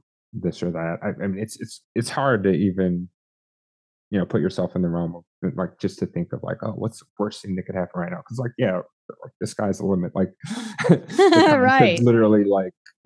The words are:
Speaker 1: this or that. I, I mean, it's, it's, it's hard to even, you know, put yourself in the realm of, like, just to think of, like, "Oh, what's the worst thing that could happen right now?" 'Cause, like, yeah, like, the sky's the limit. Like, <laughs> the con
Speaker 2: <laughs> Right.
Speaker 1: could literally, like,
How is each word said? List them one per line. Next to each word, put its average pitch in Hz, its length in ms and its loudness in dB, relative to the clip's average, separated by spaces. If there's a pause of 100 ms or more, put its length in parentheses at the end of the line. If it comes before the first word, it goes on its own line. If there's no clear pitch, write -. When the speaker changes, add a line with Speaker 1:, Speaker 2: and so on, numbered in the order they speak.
(340)
Speaker 1:
this 87 300 -6
or 87 80 -4
that. 82 320 -6
I, 98 200 -8
I 98 40 -4
mean, 95 160 -6
it's, - 180 -12
it's, - 220 -16 (120)
it's 113 140 -2
hard 135 360 0
to 98 60 4
even, 92 580 0 (1000)
you 104 100 -2
know, 87 60 0
put 101 160 -2
yourself 92 340 -4
in 92 60 0
the 87 80 0
realm 85 260 -4
of, - 400 -10
like, 90 240 -8
just - 200 -6
to 95 60 -2
think 87 280 -8
of, - 100 -10
like, - 200 -6
"Oh, 110 100 -6
what's - 260 -8
the - 60 -20 (120)
worst 107 240 -6
thing 98 140 -6
that 92 80 -8
could 98 120 -12
happen 92 240 -6
right 87 120 -6
now?" 87 160 -10
'Cause, 117 120 -10
like, 120 180 -6
yeah, 95 200 0 (460)
like, - 160 -18
the - 80 -6
sky's 101 320 -4
the - 60 -6
limit. 92 300 -2
Like, 92 260 -2
<laughs> 220 480 -6
the 330 580 6
con 294 120 6
Speaker 2:
<laughs> 262 180 4 (100)
Right. 175 100 2
Speaker 1:
could - 60 -4
literally, 110 400 6
like, 98 300 0 (320)